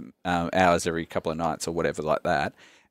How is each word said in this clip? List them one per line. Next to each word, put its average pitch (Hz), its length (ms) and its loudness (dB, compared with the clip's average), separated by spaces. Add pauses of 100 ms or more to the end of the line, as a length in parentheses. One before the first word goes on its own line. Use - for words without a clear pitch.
(260)
um, 87 280 0
hours 87 320 4
every 82 220 -2
couple - 240 -4
of 78 80 -6
nights 82 280 -2
or 85 40 -2
whatever 80 320 -2
like 76 180 0
that. 80 320 0 (380)